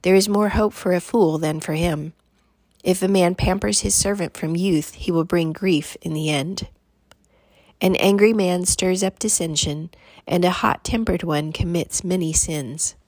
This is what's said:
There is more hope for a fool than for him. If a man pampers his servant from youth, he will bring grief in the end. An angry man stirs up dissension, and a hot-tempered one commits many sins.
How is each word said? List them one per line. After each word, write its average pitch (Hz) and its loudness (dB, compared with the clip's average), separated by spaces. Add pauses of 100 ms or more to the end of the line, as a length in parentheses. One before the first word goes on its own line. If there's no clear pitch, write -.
There 185 4
is 196 4
more 208 2
hope 214 2
for - -2
a 180 2
fool 165 2
than 156 -2
for 156 -6
him. 160 -2 (720)
If 185 2
a 190 0
man 185 4
pampers 202 0
his 196 -2
servant 196 -2
from 160 -2
youth, 175 0
he - -6
will 165 2
bring 165 0
grief 160 0
in 165 -6
the 156 -2
end. 151 -4 (1120)
An 185 2
angry 202 4
man 180 0
stirs 185 0
up 190 -2
dissension, 160 -4 (360)
and 175 2
a 180 4
hot-tempered - -2
one 156 -2
commits - -4
many 175 -2
sins. 151 -4 (140)